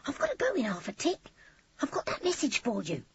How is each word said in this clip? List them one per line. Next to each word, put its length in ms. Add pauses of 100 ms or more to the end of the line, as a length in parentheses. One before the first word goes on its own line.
I've 120
got 140
to 60
go 160
in 100
half 240
a 60
tick. 260 (640)
I've 100
got 160
that 160
message 380
for 220
you. 200 (120)